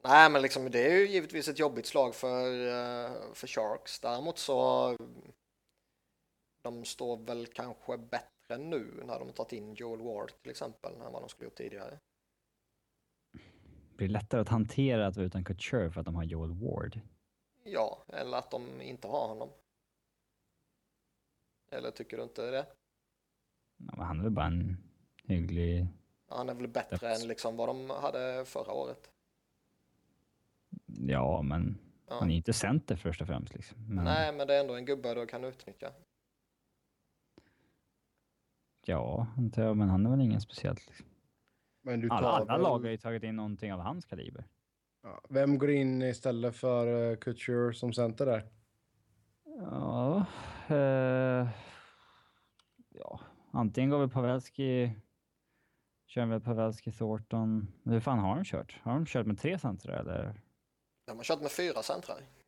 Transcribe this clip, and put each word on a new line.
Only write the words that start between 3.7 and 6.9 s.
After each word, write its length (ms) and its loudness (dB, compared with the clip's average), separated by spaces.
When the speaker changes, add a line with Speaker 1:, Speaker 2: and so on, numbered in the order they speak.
Speaker 1:
Däremot 380 -4
så... 580 4
De 220 -8
står 320 -6